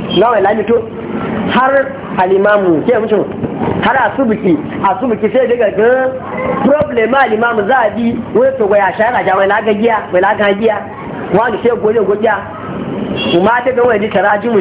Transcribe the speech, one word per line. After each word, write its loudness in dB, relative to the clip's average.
Nga 4
wai 2
lamito. 0
Har 2
al-Imam, 2
ke 2
mutum, 0
har 2
Asubuki, 0
Asubuki -2
sai 2
daga 0
ga 2
problem 2
al-Imam 2
Zahabi, 0
wai 4
to 0
ga 4
ya 2
shayara 0
ja, 2
wai 2
la 0
ga 0
giya, 0
wai 4
la 4
ga 2
giya. 0
Wani 2
sai 2
goje 2
goje. 0
Kuma 2
ta -2
ga 0
wani 2
tarajimu 0